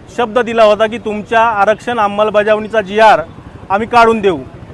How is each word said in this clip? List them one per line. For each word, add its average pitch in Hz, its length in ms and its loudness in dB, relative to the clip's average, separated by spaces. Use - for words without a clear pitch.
शब्द 233 220 -2
दिला 226 240 0
होता 214 240 2
की 226 100 -6
तुमच्या 214 440 -4
आरक्षण 220 580 -2
अंमलबजावणीचा 214 840 -2
जीआर 202 400 4
आम्ही 214 180 -2
काढून 226 340 2
देऊ. 180 180 0